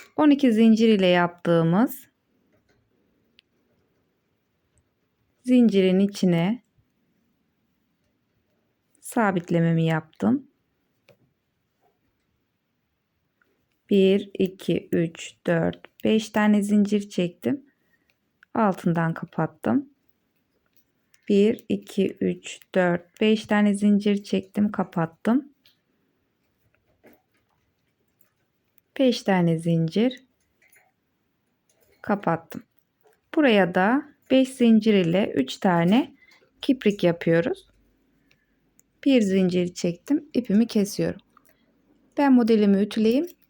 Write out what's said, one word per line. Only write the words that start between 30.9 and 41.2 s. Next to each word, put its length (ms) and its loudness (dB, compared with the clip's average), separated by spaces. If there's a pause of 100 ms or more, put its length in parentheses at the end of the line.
kapattım. 600 -6 (720)
Buraya 400 2
da 280 0 (280)
beş 180 2
zincir 460 2
ile 380 0
üç 240 -4
tane 580 0 (480)
kiprik 420 -2
yapıyoruz. 640 -2 (1400)
Bir 180 4
zincir 520 -2
çektim, 600 -6
ipimi 320 0
kesiyorum. 540 -4 (960)